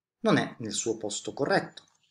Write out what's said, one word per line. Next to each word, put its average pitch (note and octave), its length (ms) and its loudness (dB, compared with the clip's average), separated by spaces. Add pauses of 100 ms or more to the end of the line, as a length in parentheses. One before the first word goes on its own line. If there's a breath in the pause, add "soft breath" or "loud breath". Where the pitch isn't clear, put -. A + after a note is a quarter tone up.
(200)
non G#3 160 6
è - 220 0
nel A2 140 -6
suo A2 240 -2
posto G#2 360 -6
corretto. D#3+ 520 0 (260)